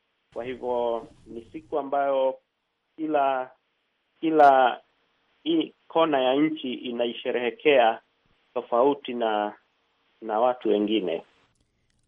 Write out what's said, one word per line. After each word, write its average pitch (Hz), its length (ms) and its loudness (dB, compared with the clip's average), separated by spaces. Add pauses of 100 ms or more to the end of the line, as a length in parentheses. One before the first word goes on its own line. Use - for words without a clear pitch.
(340)
Kwa 120 100 -10
hivyo, 120 640 -6 (180)
ni 113 260 -18
siku 160 260 -10
ambayo 139 600 -2 (600)
kila, 139 520 -2 (720)
kila 139 600 6 (640)
i-, 156 300 -2 (140)
kona 160 320 0
ya 127 140 2
nchi 147 400 -2
inaisherehekea 120 1300 0 (540)
tofauti 123 600 -2
na, 107 400 -2 (640)
na 110 200 -4
watu 123 280 0
wengine. 104 540 -2 (840)